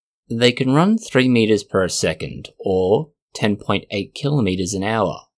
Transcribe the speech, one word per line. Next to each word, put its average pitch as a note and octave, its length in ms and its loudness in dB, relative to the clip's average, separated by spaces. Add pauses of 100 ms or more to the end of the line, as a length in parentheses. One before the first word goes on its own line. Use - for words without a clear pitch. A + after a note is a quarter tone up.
(300)
They A#2+ 220 2
can C3 220 0
run F#3+ 240 4
three C3 320 0
meters A2 340 4
per F#2+ 240 0
second, - 640 -6 (100)
or F#2+ 520 0 (220)
ten G#2+ 220 -2
point G2+ 340 -4
eight G2+ 240 -8
kilometers G2+ 600 -2
an G2 100 -4
hour. G2+ 380 -2 (160)